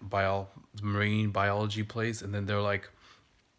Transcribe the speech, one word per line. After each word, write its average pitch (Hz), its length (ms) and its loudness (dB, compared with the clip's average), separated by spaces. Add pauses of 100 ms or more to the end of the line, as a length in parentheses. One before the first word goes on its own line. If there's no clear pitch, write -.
bio-, 98 480 0 (320)
marine 104 500 2
biology 104 520 0
place, 110 400 -4
and 101 100 -6
then 101 140 -2
they're, 104 140 2
like, 101 280 0 (720)